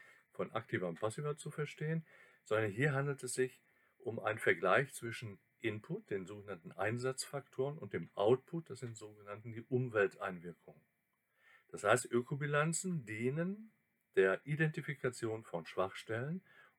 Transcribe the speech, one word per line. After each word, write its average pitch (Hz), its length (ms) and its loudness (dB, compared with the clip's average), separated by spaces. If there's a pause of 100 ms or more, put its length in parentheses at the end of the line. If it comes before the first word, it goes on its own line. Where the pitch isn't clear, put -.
(300)
von - 220 -6
aktiver 107 340 -2
und 85 140 -4
passiver 147 360 -4
zu - 140 -10
verstehen, 156 560 -4 (380)
sondern 110 260 2
hier 131 220 2
handelt 139 320 -2
es 127 100 -6
sich 127 260 0 (380)
um - 220 -6
einen 107 180 0
Vergleich 95 560 4
zwischen 113 460 -8 (180)
Input, 113 520 -4
den 95 160 -4
sogenannten 98 440 -12
Einsatzfaktoren, 131 1040 -2
und 110 160 -10
dem 87 220 -4
Output, 127 560 2
das 131 80 -10
sind 113 180 -10
sogenannten 107 560 -14
die 113 100 -10
Umwelteinwirkungen. 98 1160 0 (920)
Das 85 100 -8
heißt, 110 300 8
Ökobilanzen 147 920 0
dienen 151 680 -2 (420)
der - 320 4
Identifikation 135 960 0
von 85 240 -6
Schwachstellen 117 760 -2 (380)